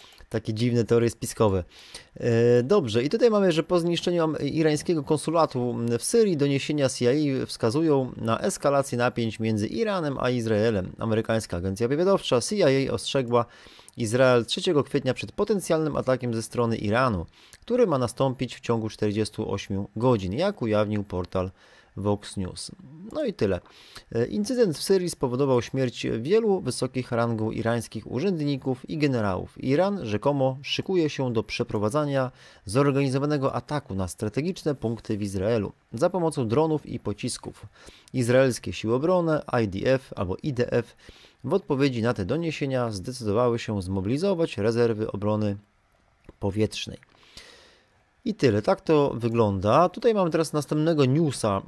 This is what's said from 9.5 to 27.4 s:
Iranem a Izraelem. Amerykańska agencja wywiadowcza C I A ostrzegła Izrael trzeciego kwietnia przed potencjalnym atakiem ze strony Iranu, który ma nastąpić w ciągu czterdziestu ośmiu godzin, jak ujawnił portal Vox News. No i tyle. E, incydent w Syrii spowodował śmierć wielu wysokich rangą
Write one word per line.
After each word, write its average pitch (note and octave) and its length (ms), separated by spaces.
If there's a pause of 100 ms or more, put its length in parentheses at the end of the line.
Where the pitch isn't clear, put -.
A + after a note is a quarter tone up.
Iranem F#3+ 520
a B2+ 100
Izraelem. A2 680
Amerykańska A2+ 580
agencja F#2+ 300
wywiadowcza D#3 540
C - 140
I C3+ 340
A - 40
ostrzegła A#2+ 520 (520)
Izrael A#2+ 480
trzeciego E3+ 380
kwietnia C3 300
przed G#2+ 180
potencjalnym E3 640
atakiem B2 360
ze A2+ 80
strony A2+ 360
Iranu, G#2+ 480 (360)
który A#3+ 260
ma D3 100
nastąpić B2+ 580
w - 40
ciągu A2 300
czterdziestu G#2+ 640
ośmiu G2+ 440
godzin, G#2+ 380
jak F#3+ 280
ujawnił G#2 420
portal F#2 480 (440)
Vox G2+ 420
News. - 340 (400)
No D4+ 140
i A3 80
tyle. F#2+ 260 (560)
E, A#2 100
incydent G#3 520
w - 60
Syrii F#3 260
spowodował C3 520
śmierć B2+ 460 (120)
wielu G3 420
wysokich B2+ 500
rangą A2+ 400